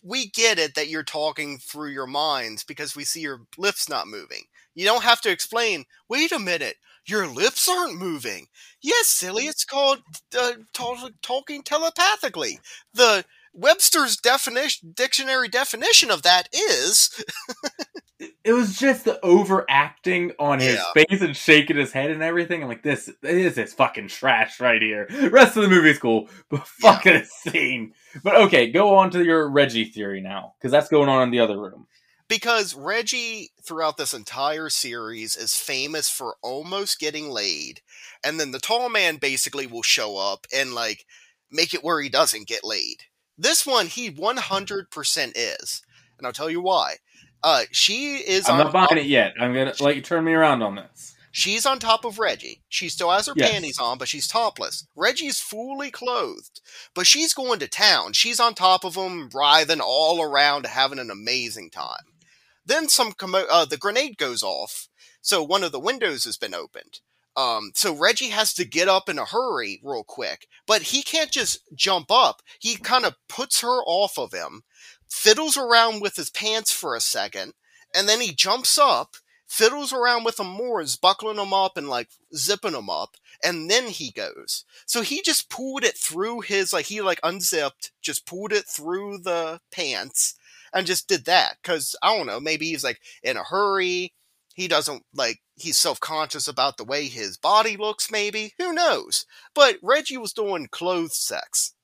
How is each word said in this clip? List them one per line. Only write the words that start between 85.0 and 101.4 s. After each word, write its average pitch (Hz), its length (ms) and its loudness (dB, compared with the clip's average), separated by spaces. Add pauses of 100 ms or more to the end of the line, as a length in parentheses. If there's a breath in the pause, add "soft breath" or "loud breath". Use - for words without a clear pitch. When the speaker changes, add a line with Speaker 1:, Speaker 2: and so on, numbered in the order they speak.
Speaker 1:
he 285 200 -6
just - 280 -2
pulled 262 340 -8
it - 140 0
through 214 440 -6
his, 196 320 -2
like, 160 140 -2
he, 214 140 -8
like, 185 220 -2
unzipped, 170 680 -4 (100)
just - 240 -6
pulled 196 280 -8
it 202 140 -2
through 190 520 -8
the 170 420 -6 (100)
pants, 131 640 -4 (380 soft breath)
and 170 140 -2
just 180 200 -4
did 170 180 -2
that, 170 380 2
'cause, 160 380 -4
I 208 160 4
don't 143 100 -4
know, 110 120 -6
maybe 156 300 -4
he's, 147 140 -6
like, 123 180 -6 (220 soft breath)
in 123 140 -2
a 92 60 -6
hurry, 185 720 -2 (420)
he 180 120 -8
doesn't, 151 460 -2
like, 120 280 -4 (160)
he's 151 200 -4
self-conscious 156 720 -2
about 123 300 -2
the 117 80 -14
way 139 220 -4
his 110 300 -10
body 214 400 2
looks, 214 340 -6
maybe. 208 460 -4
Who 349 160 -4
knows? 311 520 0 (280 soft breath)
But 269 280 6
Reggie 262 360 0
was 220 160 -10
doing 196 340 -4
clothes 175 500 -4
sex. - 560 -6 (100)